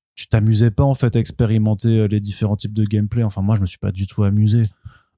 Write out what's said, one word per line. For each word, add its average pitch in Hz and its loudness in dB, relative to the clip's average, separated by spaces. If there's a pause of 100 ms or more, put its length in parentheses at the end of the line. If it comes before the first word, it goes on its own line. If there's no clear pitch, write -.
(160)
tu - -10
t'amusais 110 2
pas, 139 0
en 139 2
fait, 120 -2
à 117 0
expérimenter, 110 0
euh, 104 0
les 104 0
différents 101 -4
types 104 -8
de 110 0
gameplay. 107 -2
Enfin, 98 -4
moi, 107 2
je 104 0
me 95 0
suis - -8
pas 98 -4
du 95 -4
tout 107 -2
amusé. 107 2 (540)